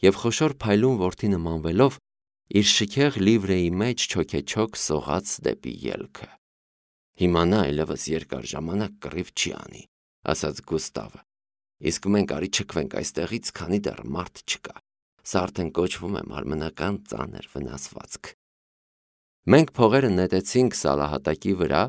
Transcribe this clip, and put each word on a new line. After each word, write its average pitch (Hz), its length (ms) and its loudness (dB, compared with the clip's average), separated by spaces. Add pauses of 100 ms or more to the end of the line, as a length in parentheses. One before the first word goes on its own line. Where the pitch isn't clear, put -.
և 98 140 6
խոշոր 143 380 0
փայլուն 110 420 2
որդի 92 320 -2
նմանվելով 85 680 2 (520)
իր 104 140 6
շքեղ 123 540 2
լիվրեի 95 500 4
մեջ 107 360 0
չոքեչոք 95 760 -2
սողաց 76 580 -2
դեպի 64 420 -4
ելքը։ 50 500 -10 (880)
«Հիմա 87 240 4
նա 95 160 4
այլևս 73 460 -2
երկար 76 400 -6
ժամանակ 85 500 -6
կռիվ - 340 -8
չի - 240 -4
անի», - 300 -16 (420)
ասաց 73 380 -2
Գուստավը։ - 580 -6 (600)
«Իսկ - 260 -2
մենք 101 260 2
արի 85 160 -4
չքվենք - 460 -4
այստեղից, - 560 -4
քանի 90 280 -2
դեռ - 260 -6
մարդ 90 360 -8
չկա։ - 340 -10 (500)
Սա - 140 0
արդեն 90 300 -2
կոչվում 92 460 -2
է - 80 -6
մարմնական 78 800 -4
ծանր - 460 -10
վնասվածք»։ - 840 -12 (1160)
Մենք 147 220 8
փողերը 123 400 6
նետեցինք 95 640 2
սալահատակի 73 800 0
վրա, 82 360 2